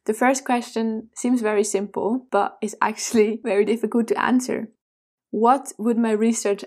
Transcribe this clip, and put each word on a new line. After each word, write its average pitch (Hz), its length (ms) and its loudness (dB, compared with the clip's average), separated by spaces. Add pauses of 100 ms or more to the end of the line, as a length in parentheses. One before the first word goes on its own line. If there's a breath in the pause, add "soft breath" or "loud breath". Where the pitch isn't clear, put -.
The 214 80 0
first 262 300 0
question 226 680 -4
seems 247 280 0
very 214 220 0
simple, 202 680 -2
but - 320 0
is 208 180 -6
actually 214 600 2
<laughs> - 40 -14
very 202 200 2
difficult 226 440 0
to - 140 0
answer. 247 460 0 (600)
What 240 480 2
would 220 180 0
my 226 140 2
research 214 560 0